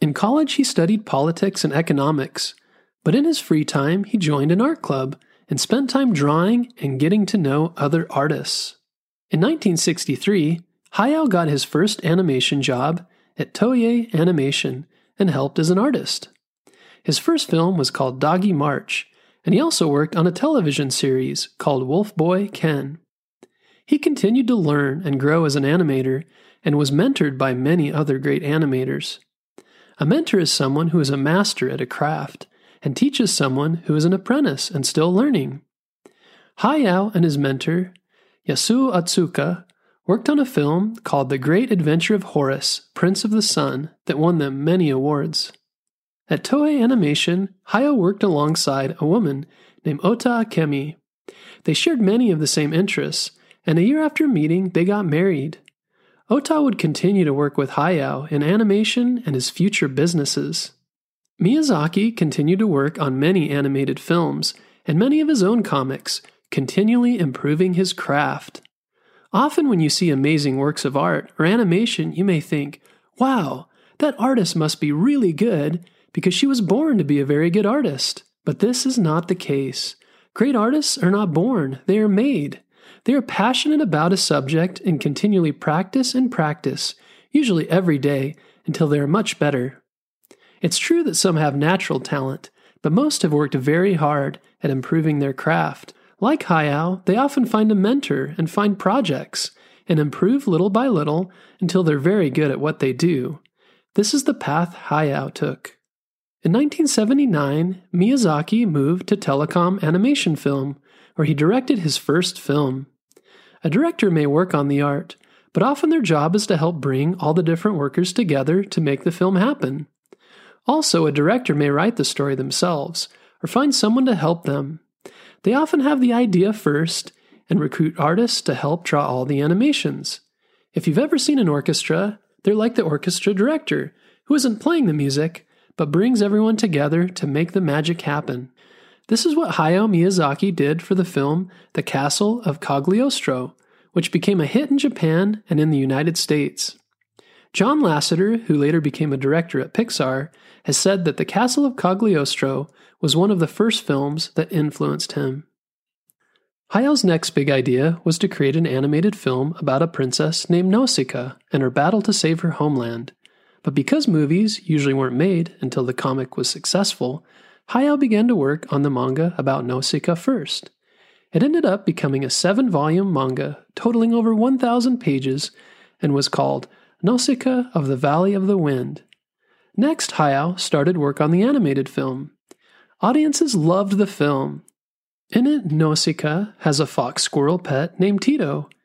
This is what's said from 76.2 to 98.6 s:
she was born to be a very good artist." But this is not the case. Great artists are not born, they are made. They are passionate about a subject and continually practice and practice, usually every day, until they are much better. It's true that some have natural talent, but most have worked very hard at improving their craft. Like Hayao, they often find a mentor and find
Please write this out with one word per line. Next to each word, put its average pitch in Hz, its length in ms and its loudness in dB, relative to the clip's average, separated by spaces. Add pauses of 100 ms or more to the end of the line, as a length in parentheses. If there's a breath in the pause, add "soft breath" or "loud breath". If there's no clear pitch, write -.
she - 120 0
was 269 140 0
born 240 380 2
to 185 80 2
be 143 160 2
a 135 40 -2
very 147 240 2
good 196 160 2
artist." 208 580 -2 (200)
But 147 160 -4
this 240 260 0
is 262 140 0
not 170 300 0
the 190 60 -2
case. 139 600 -6 (380 soft breath)
Great 262 200 0
artists 254 440 0
are 180 120 0
not 202 240 0
born, 160 520 -2
they 202 140 2
are 214 100 2
made. 202 520 0 (440 soft breath)
They 247 80 2
are 277 80 2
passionate 262 580 0
about 170 320 2
a 196 60 2
subject 160 640 0
and 160 180 0
continually 170 540 0
practice 190 600 -2
and 254 160 0
practice, 151 680 -4 (360 soft breath)
usually 233 380 2
every 165 280 2
day, 139 380 -2 (300 soft breath)
until 160 240 0
they 147 100 2
are 143 80 0
much 202 320 0
better. 135 420 -2 (800 soft breath)
It's 165 160 0
true 339 280 0
that 185 100 -2
some 175 220 2
have 147 180 0
natural 151 460 0
talent, 135 480 -6 (320 soft breath)
but 156 100 0
most 277 300 0
have 165 100 2
worked 147 240 0
very 160 380 2
hard 147 460 -2 (220 soft breath)
at 143 80 -2
improving 147 500 0
their 139 140 -2
craft. 156 600 -4 (260 soft breath)
Like 277 240 0
Hayao, 160 640 0
they 185 100 2
often 262 300 0
find 214 260 2
a 208 40 2
mentor 190 600 0
and 160 100 -2
find 202 300 0